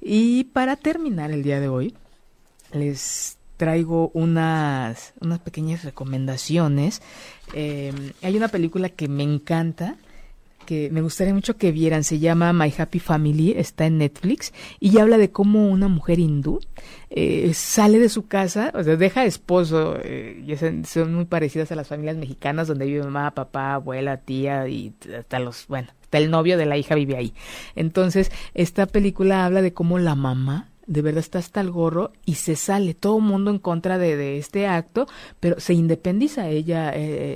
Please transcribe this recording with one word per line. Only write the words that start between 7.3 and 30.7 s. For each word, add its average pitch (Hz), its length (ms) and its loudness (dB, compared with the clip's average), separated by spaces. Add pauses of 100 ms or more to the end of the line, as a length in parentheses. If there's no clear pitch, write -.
Eh, 143 400 -6 (300)
hay 190 120 0
una 220 120 2
película 185 420 -2
que 156 200 -6
me 143 140 -2
encanta, 165 760 -2 (680)
que 151 260 -4
me 160 100 0
gustaría 185 320 0
mucho 196 240 -2
que 175 160 2
vieran, 160 320 2
se 156 140 -2
llama 170 340 4
My 156 240 2
Happy 170 220 -2
Family, 156 520 2
está - 340 -2
en 160 120 2
Netflix, 156 560 -2 (260)
y 202 180 6
habla 220 200 8
de 202 120 6
cómo 208 380 4
una 196 220 4
mujer 170 300 2
hindú, 156 420 0 (480)
eh, - 440 2
sale 214 460 4
de 233 80 8
su 214 200 -2
casa, 196 460 -2
o 196 80 -2
sea, 160 140 4
deja 180 300 2
esposo, 160 760 0
eh, - 460 -10
ya 147 100 -4
son, 160 280 -4
son 165 300 -2
muy 170 100 -2
parecidas 160 480 -4
a - 20 -6
las 151 140 -10
familias 151 260 -6
mexicanas, 156 540 -4
donde 139 160 -2
vive 143 180 -2
mamá, 143 280 -4
papá, 135 420 -6
abuela, 135 480 -4
tía, 135 480 -4
y 107 240 -8 (260)
hasta 127 200 -8
los, 123 280 -8
bueno, 127 220 -8 (120)
hasta - 160 -2
el 156 140 4
novio 165 260 2
de 156 80 0
la 147 120 0
hija 147 180 0
vive 139 220 0
ahí. 120 160 -6 (420)
Entonces, 185 560 2 (220)
esta 180 320 0
película 190 600 2
habla 185 160 2
de 180 120 2
cómo 175 260 0
la 165 160 2
mamá 135 540 -2 (180)